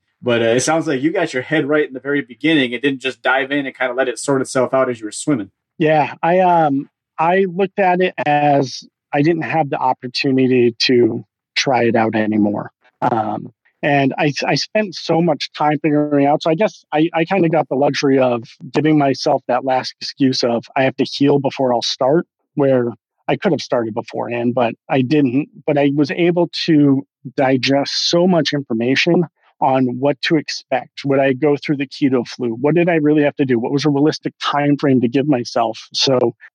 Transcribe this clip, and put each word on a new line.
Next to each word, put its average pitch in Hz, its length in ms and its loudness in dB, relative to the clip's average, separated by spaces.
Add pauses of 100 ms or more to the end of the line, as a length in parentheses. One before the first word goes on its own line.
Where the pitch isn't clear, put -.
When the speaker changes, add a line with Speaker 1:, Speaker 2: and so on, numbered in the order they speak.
(200)
Speaker 1:
but, 117 220 0
uh, 117 40 2
it 117 140 2
sounds 156 260 -2
like 139 140 -2
you 151 100 0
got 190 220 -4
your 127 100 -4
head 151 240 -2
right 151 200 2
in 127 80 -14
the 127 60 -10
very 143 200 -4
beginning 127 540 -2
and 117 80 -8
didn't 139 180 -2
just 131 220 -8
dive 131 280 0
in 143 140 -2
and 127 100 -10
kinda 127 200 -4
let 131 140 -2
it 117 100 -6
sort 135 240 -2
itself 123 320 -2
out 131 160 2
as 113 100 -6
you 110 60 -10
were 104 60 -10
swimming. 113 380 -4 (280)
Speaker 2:
Yeah, 151 440 2
I, 175 180 2
um, 160 480 2 (300)
I 180 260 2
looked 185 340 -4
at 185 220 2
it 185 140 0 (120)
as 147 580 2 (280)
I 147 100 2
didn't 160 200 2
have 143 280 -2
the 151 80 -6
opportunity 127 1000 0
to 120 440 2 (300)
try 120 300 0
it 117 100 0
out 110 200 0
anymore. 107 580 0 (300)
Um, 110 500 -4 (320)
and 143 340 2
I, 151 140 0 (140)
I 151 100 0
spent 208 400 -4
so 165 240 -2
much 170 320 -2
time 151 260 0
figuring 147 480 2
out. 147 160 2
So 170 80 0
I 165 40 2
guess 208 360 -2
I, 156 220 0
I 165 140 0
kinda 185 240 0
got 156 180 0
the 143 80 -4
luxury 139 420 2
of 123 240 0 (300)
giving 156 240 2
myself 139 500 0
that 127 180 -2
last 131 360 -2
excuse - 420 0
of, 117 220 0 (100)
"I 135 100 0
have 131 120 -2
to 131 80 0
heal 143 340 2
before 131 340 -2
I'll 117 100 0
start," 147 440 0 (280)
where 131 340 2 (400)
I 147 80 0
could 190 160 0
have 127 80 -2
started 113 340 -2
beforehand, 120 600 -4
but 120 200 0 (140)
I 139 140 0
didn't. 139 480 0 (160)
But 151 100 0
I 143 180 2
was 147 160 0
able 175 380 0 (160)
to 143 420 4 (300)
digest 135 720 0
so 175 180 2
much 170 280 2
information 135 720 0 (360)
on 131 240 2 (140)
what 139 240 -2
to 165 140 0
expect. - 680 -6
Would 139 160 0
I 139 120 2
go 143 240 0
through 147 200 -4
the 139 100 -4
keto 135 400 0
flu? 117 280 -6
What 139 200 0
did 175 140 2
I 170 80 2
really 151 260 2
have 143 140 0
to 147 80 0
do? 127 140 0
What 131 140 -4
was 139 120 -2
a 151 60 2
realistic 151 520 0
time 143 340 0
frame 135 240 2
to 120 80 0
give 139 200 0
myself? 120 640 -2
So 123 420 0 (200)